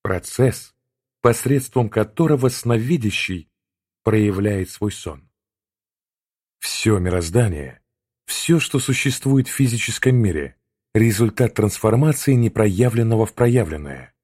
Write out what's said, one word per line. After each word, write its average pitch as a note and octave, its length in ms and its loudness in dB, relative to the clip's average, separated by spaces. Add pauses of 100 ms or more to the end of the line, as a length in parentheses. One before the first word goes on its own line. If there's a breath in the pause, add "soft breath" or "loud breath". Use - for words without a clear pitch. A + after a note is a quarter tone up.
Процесс, - 720 -2 (480)
посредством B2 680 0
которого C3+ 600 0
сновидящий A#2 1000 -2 (540)
проявляет G#2 680 0
свой G#2 220 -6
сон. - 380 -14 (1300)
Все - 400 0
мироздание, F2+ 800 -2 (460)
все, - 340 0
что - 200 -2
существует C3+ 680 0
в - 40 -12
физическом B2 640 0
мире, E2 400 -2 (380)
результат A2 600 2
трансформации A#2+ 800 2
непроявленного A2+ 920 2
в - 80 -14
проявленное. D#2 800 -2 (100)